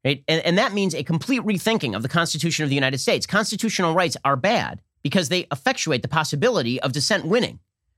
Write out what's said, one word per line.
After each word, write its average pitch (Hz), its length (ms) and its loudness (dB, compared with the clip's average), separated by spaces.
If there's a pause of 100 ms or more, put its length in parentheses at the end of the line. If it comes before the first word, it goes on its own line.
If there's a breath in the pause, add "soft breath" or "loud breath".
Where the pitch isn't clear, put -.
right? 139 240 0
And, 160 160 2
and 175 140 4
that 233 160 2
means 196 220 0
a 143 80 -4
complete 190 380 -2
rethinking 185 540 0
of 107 60 -4
the 123 80 -4
Constitution 165 540 0
of 147 60 -2
the 135 60 0
United 135 220 0
States. 135 300 0
Constitutional 196 680 0
rights 170 320 2
are 139 100 4
bad 160 460 0 (220)
because 151 260 0
they 180 220 0
effectuate 151 500 0
the - 60 -6
possibility 151 720 0
of 139 100 -2
dissent 151 340 0
winning. 202 340 0 (380)